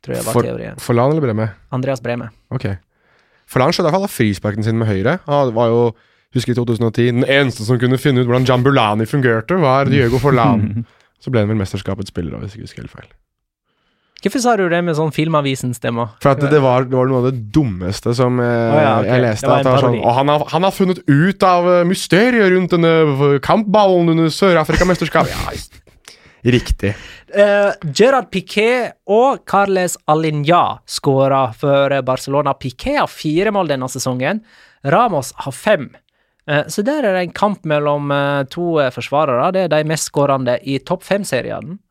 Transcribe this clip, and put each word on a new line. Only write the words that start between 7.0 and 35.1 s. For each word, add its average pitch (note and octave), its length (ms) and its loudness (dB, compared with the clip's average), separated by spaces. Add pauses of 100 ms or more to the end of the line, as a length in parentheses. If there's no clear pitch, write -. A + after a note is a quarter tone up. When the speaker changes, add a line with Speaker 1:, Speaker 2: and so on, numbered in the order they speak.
Speaker 2:
den B2 160 0
eneste B2+ 400 0
som B2 160 0
kunne B2+ 160 2
finne B2+ 240 2
ut B2 80 0
hvordan B2+ 160 2
Jambulani B2 640 2
fungerte, B2+ 480 0
var C3+ 320 2
Diego C3 320 2
Forlan. A2+ 640 2 (100)
Speaker 3:
<laughs> - 240 -20
Speaker 2:
Så - 140 -10
ble A2+ 80 2
han G2+ 80 0
vel A2 80 -2
mesterskapets G2 560 -6
spiller, D#2 240 -8
hvis G2 160 -12
jeg A2 80 -18
ikke - 80 -16
husker - 160 -16
helt - 80 -18
feil. - 160 -20 (1120)
Speaker 1:
Hvorfor A#3+ 220 -2
sa A#3+ 160 2
du F#3+ 100 2
det E3+ 140 0
med E3+ 160 -2
sånn D#3+ 160 0
Filmavisen-stemme? C3 920 -2 (160)
Speaker 2:
For C#3 140 4
at C#3 60 -4 (100)
det D3+ 100 6
var, C3 240 2
det B2+ 80 -6
var B2+ 160 2
noe C3 140 0
av B2+ 80 0
det A2+ 240 -8
dummeste G#2 580 -2
som, B2 260 0
eh, A#2+ 60 0
Speaker 1:
Å A#2 380 2
ja, C3+ 160 2
ok. G#2 80 0
Speaker 2:
jeg B2 160 2
leste, A2 180 0
Speaker 1:
Det - 80 -2
var C#3 80 4
Speaker 2:
at C#3 60 0
det C3 60 2
Speaker 1:
en B2+ 40 4
Speaker 2:
var C3+ 80 4
sånn, A#2+ 140 2
Speaker 1:
parodi. A2 100 -4
Speaker 2:
"Og A#2 100 4
han C#3 120 2
har, D3 240 2
han E3 120 0
har F#3+ 80 2
funnet F#3 360 -2
ut D#3 360 2
av, F3+ 300 4
eh, F3 120 4
mysteriet G3 680 2
rundt F3+ 200 2
denne E3 220 4 (220)
v-, C#3+ 240 2
kampballen F#3+ 680 2
under E3 200 2
Sør-Afrika-mesterskapet." E3+ 1000 2
Ja, - 1200 -8
riktig. G#2 420 0 (340)
Speaker 1:
Eh, G3+ 440 2 (220)
Gerard A#3+ 380 2
Piqué G#3+ 600 -2 (160)
og A3+ 380 2
Carles F#3+ 520 0 (100)
Alenya D3+ 800 2
skåra C3+ 680 0
for C#3 480 0
Barcelona. C#3 520 -2
Piqué C4 440 -6
har F#3+ 100 0
fire E3+ 440 -2
mål F#3+ 160 -2
denne C3 200 -4
sesongen. C3 540 -4 (420)
Ramos E3+ 540 0